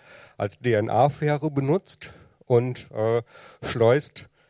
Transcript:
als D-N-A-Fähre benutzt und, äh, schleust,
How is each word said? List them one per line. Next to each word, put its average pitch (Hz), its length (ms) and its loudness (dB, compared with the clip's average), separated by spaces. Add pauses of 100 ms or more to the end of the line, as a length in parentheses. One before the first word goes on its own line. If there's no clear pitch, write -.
(380)
als 104 200 -6
D-N-A-Fähre 127 920 0
benutzt 139 640 -4 (320)
und, 120 460 0
äh, 113 300 0 (400)
schleust, 120 640 0 (220)